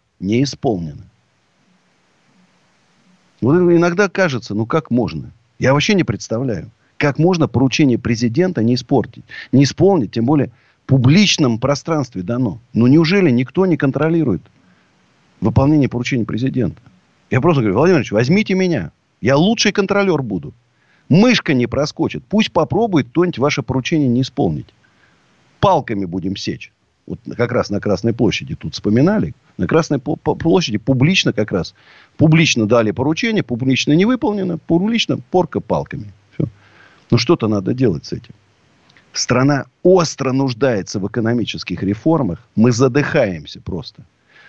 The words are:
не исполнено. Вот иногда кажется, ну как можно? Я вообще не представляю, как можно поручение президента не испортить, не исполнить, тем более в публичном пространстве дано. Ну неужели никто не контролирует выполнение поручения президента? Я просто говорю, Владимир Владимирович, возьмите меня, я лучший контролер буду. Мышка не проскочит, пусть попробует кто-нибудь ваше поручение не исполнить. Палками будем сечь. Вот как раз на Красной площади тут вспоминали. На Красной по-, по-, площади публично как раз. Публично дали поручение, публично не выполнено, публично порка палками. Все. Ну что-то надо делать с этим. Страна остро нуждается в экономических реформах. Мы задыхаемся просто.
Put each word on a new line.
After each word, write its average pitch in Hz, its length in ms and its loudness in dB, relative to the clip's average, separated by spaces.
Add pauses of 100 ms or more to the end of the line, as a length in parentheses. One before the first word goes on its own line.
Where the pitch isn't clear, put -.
(200)
не 113 240 0
исполнено. 87 640 -6 (2250)
Вот 131 160 2
иногда 175 540 2
кажется, 143 440 -2
ну 107 120 -2
как 156 260 -4
можно? 82 400 -2 (260)
Я 123 140 2
вообще 151 220 0
не 180 100 2
представляю, 110 640 -6 (280)
как 143 200 0
можно 165 300 2
поручение 127 500 2
президента 123 640 -2
не 120 140 2
испортить, 123 480 -4 (300)
не 135 100 6
исполнить, 156 480 2
тем 113 140 -2
более 139 260 0 (320)
в - 40 -16
публичном 135 720 4
пространстве 131 640 -2
дано. 117 360 -4 (140)
Ну 117 140 4
неужели 165 420 4
никто 131 360 0
не 170 120 2
контролирует 147 640 0 (1000)
выполнение 135 480 2
поручения 120 380 -4
президента? 123 560 -4 (480)
Я 131 100 0
просто 151 220 2
говорю, 104 140 0
Владимир 160 240 4
Владимирович, - 120 -4
возьмите 151 440 2
меня, 170 360 -2 (300)
я 127 160 2
лучший 208 340 2
контролер 196 520 0
буду. 98 300 -8 (540)
Мышка 208 460 4
не 123 140 0
проскочит, 143 600 -4
пусть 214 240 -2
попробует 175 560 0
кто-нибудь 170 300 -2
ваше 143 240 -2
поручение 131 480 -2
не 123 140 0
исполнить. 82 500 -4 (880)
Палками 131 420 0
будем 92 320 -6
сечь. - 380 -10 (340)
Вот 90 120 -10 (160)
как 120 160 -2
раз 104 200 -2
на 101 80 -4
Красной 104 340 -2
площади 104 400 -2
тут - 220 -10
вспоминали. 143 580 0 (240)
На 92 80 -2
Красной 156 320 0
по-, 147 180 -6
по-, - 200 -4
площади 165 420 0
публично 147 560 0
как 107 180 -4
раз. 90 220 -4 (440)
Публично 147 500 4
дали 113 240 4
поручение, 160 500 -2
публично 127 520 -2
не 180 120 4
выполнено, 208 540 -2
публично 190 580 -2 (140)
порка 175 280 0
палками. 95 540 -6 (180)
Все. - 160 -4 (640)
Ну - 80 4
что-то 120 300 0
надо 107 260 -2
делать 113 320 -2
с - 80 -12
этим. - 220 -14 (760)
Страна 131 540 0 (160)
остро 175 520 2
нуждается 120 640 -2
в 95 80 -4
экономических 107 760 -4
реформах. 101 760 -2
Мы 120 160 4
задыхаемся 120 880 0
просто. - 440 -12 (460)